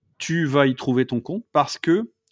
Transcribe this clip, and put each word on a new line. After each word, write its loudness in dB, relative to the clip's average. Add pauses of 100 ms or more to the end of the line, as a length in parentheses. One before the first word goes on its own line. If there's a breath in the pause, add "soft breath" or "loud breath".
(180)
tu -2
vas 4
y 0
trouver 0
ton -4
compte -10
parce 0
que 0 (200)